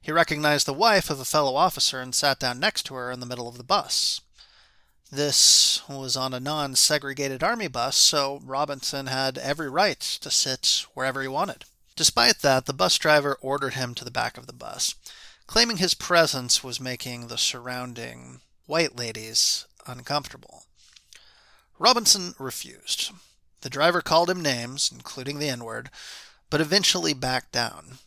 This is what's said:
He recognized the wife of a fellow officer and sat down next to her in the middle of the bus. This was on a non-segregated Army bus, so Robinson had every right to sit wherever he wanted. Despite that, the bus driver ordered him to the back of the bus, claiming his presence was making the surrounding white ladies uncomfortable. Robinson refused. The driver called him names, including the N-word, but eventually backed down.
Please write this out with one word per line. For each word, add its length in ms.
He 120
recognized 540
the 60
wife 380
of 80
a 60
fellow 320
officer 440
and 140
sat 240
down 220
next 240
to 100
her 160
in 80
the 80
middle 220
of 80
the 80
bus. 560
This 800
was 280
on 160
a 60
non-segregated 1040
Army 240
bus, 300
so 480
Robinson 600
had 320
every 300
right 320
to 300
sit 640
wherever 260
he 60
wanted. 380
Despite 460
that, 240
the 60
bus 240
driver 440
ordered 340
him 220
to 80
the 80
back 260
of 80
the 60
bus, 420
claiming 300
his 160
presence 680
was 160
making 480
the 100
surrounding 1040
white 300
ladies 720
uncomfortable. 760
Robinson 600
refused. 720
The 80
driver 300
called 300
him 100
names, 520
including 460
the 100
N-word, 420
but 120
eventually 520
backed 400
down. 540